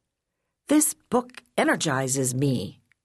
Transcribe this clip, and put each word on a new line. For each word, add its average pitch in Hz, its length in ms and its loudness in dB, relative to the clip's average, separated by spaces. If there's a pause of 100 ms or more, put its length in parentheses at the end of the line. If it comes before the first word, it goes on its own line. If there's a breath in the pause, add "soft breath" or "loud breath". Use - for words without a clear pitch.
(680)
"This 302 280 2 (140)
book - 340 -4 (140)
energizes 135 760 0
me," 127 480 -2 (220)